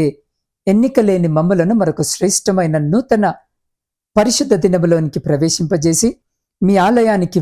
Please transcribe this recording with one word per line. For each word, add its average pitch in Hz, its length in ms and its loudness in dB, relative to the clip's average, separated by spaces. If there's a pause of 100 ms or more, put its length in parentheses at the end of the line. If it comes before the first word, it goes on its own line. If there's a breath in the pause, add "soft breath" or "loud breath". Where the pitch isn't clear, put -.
(680)
ఎన్నిక 233 400 2
లేని 180 300 0
మమ్మలను 175 420 2
మరొక 165 320 -2
శ్రేష్టమైన 185 680 -2 (140)
నూతన 220 340 0 (880)
పరిశుద్ధ 233 380 0 (100)
దినములోనికి 170 640 0
ప్రవేశింపజేసి 160 840 0 (520)
మీ 190 120 2 (120)
ఆలయానికి 214 560 0